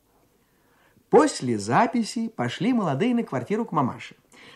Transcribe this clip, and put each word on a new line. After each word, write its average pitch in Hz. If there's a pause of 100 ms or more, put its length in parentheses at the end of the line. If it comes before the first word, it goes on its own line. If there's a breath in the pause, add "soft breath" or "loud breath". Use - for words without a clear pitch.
(1120 soft breath)
После 165
записи 220
пошли 165
молодые 202
на 233
квартиру 190
к -
мамаше. 139 (420 loud breath)